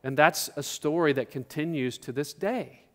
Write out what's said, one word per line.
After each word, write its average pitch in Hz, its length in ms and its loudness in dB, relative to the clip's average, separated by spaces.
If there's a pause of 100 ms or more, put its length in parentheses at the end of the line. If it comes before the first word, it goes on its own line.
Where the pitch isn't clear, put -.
And 131 140 -4
that's 147 400 6
a 147 60 -6
story 151 500 0
that 127 180 -2
continues 143 680 -4
to - 140 -10
this 143 200 -6
day. 202 520 -6 (100)